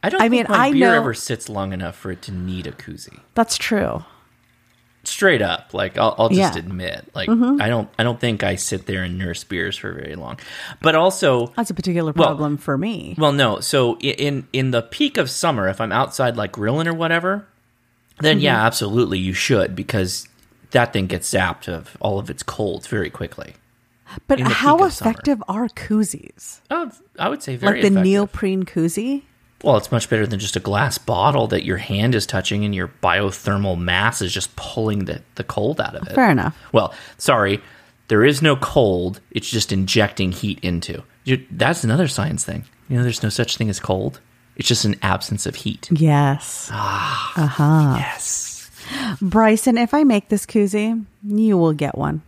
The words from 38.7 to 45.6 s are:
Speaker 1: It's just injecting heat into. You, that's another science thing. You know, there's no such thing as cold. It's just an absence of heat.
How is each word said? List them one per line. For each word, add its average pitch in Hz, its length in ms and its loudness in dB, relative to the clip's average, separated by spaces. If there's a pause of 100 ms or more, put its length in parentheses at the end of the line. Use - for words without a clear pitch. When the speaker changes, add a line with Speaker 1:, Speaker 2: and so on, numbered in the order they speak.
Speaker 1:
It's - 220 -6
just 110 200 0
injecting 95 600 0
heat 95 320 -4
into. 87 400 -4 (220)
You, 131 260 0
that's 160 320 0
another 139 240 4
science 101 360 -2
thing. - 220 -8 (240)
You 127 80 0
know, 123 60 2
there's 120 180 -2
no 110 80 0
such - 280 -2
thing 110 120 0
as 98 100 -4
cold. 101 400 -2 (360)
It's - 120 -4
just - 160 2
an 101 200 2
absence 98 420 -2
of - 80 -6
heat. - 380 -8